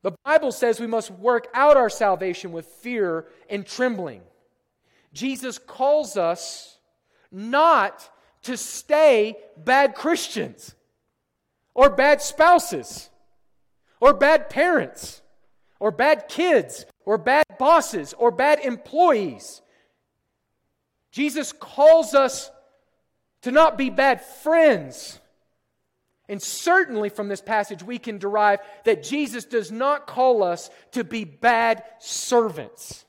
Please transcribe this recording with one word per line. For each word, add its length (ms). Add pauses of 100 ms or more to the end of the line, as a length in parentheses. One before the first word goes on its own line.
The 100 (100)
Bible 280
says 280
we 80
must 240
work 420
out 220
our 140
salvation 640
with 140
fear 600 (240)
and 160
trembling. 560 (920)
Jesus 440
calls 600
us 600 (540)
not 800 (340)
to 140
stay 800 (200)
bad 380
Christians 800 (1000)
or 160
bad 320
spouses 880 (920)
or 140
bad 360
parents 720 (580)
or 120
bad 360
kids 580 (200)
or 120
bad 280 (120)
bosses 560
or 180
bad 280
employees. 1000 (1500)
Jesus 420
calls 600
us 360 (960)
to 80
not 260
be 120
bad 320
friends. 1000 (1080)
And 140
certainly 680
from 180
this 140
passage, 420
we 160
can 180
derive 420 (260)
that 180
Jesus 400
does 280
not 360
call 340
us 280 (240)
to 100
be 220
bad 580 (160)
servants. 1080